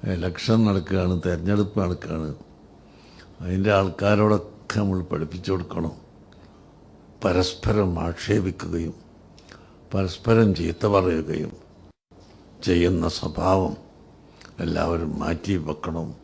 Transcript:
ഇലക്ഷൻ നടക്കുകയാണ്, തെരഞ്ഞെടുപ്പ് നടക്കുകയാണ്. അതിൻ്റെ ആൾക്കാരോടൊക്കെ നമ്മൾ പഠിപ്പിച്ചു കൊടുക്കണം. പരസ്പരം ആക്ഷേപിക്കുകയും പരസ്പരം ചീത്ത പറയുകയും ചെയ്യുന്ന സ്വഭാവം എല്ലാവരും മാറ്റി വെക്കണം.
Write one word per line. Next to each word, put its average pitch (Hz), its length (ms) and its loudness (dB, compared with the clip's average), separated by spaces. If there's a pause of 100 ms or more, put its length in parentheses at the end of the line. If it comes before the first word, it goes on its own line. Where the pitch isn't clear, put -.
(120)
ഇലക്ഷൻ 90 460 0 (100)
നടക്കുകയാണ്, 92 460 0 (100)
തെരഞ്ഞെടുപ്പ് 95 580 0
നടക്കുകയാണ്. 80 480 -4 (1080)
അതിൻ്റെ 95 380 0
ആൾക്കാരോടൊക്കെ 104 1000 2
നമ്മൾ 95 200 0 (100)
പഠിപ്പിച്ചു 80 420 -6
കൊടുക്കണം. 87 420 -4 (1300)
പരസ്പരം 95 680 2 (160)
ആക്ഷേപിക്കുകയും 85 880 -2 (1000)
പരസ്പരം 107 560 4 (100)
ചീത്ത 85 240 -4 (120)
പറയുകയും 80 580 0 (1120)
ചെയ്യുന്ന 87 380 2 (140)
സ്വഭാവം 87 560 0 (920)
എല്ലാവരും 82 560 -2
മാറ്റി 85 340 -4 (140)
വെക്കണം. 80 400 -8 (160)